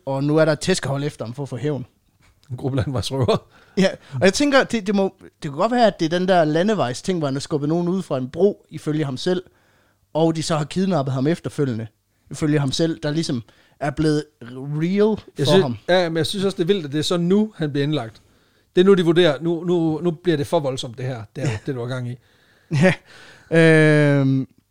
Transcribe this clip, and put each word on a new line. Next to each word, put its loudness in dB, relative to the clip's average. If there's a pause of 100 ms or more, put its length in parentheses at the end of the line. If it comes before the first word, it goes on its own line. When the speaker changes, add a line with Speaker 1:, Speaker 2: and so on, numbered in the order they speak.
Speaker 1:
og -2
nu 2
er 6
der 2
et -4
tæskehold -2
efter -8
ham -10
for -10
at -10
få -10
hævn. -4 (640)
Speaker 2:
En -10
gruppe -4
landevejsrøvere. -2 (380)
Speaker 1:
Ja, 4 (260)
og -6
jeg 4
tænker, 4
det, -6
det 0
må, 0 (280)
det -6
kunne -6
godt 0
være, 4
at 0
det -2
er 2
den -2
der 4
landevejsting, -2
hvor -2
han -4
har -4
skubbet -4
nogen 0
ud -2
fra -4
en -6
bro, 0
ifølge -4
ham -6
selv, -2 (720)
og 2
de -4
så -2
har -2
kidnappet -2
ham -2
efterfølgende, -4 (440)
ifølge 0
ham -2
selv, -2
der -4
ligesom -4 (380)
er -4
blevet 0 (180)
real 0 (200)
Speaker 2:
Jeg 0
Speaker 1:
for 4
Speaker 2:
synes, 6
Speaker 1:
ham. -2 (120)
Speaker 2:
ja, 2
men -4
jeg 0
synes -4
også, -2
det -2
er -2
vildt, 0
at -10
det -2
er 0
så -2
nu, 2
han -4
bliver 0
indlagt. -4 (540)
Det 4
er 6
nu, 8
de 2
vurderer, 4
nu, -2
nu, 0
nu 0
bliver -2
det -2
for 0
voldsomt, -6
det -6
her, -8 (140)
det, -10
her, 0
Speaker 1:
Ja. -4
Speaker 2:
det -4
du -8
har -6
gang -6
i. -10 (640)
Speaker 1:
Ja. 4 (1300)
Øhm, 2 (220)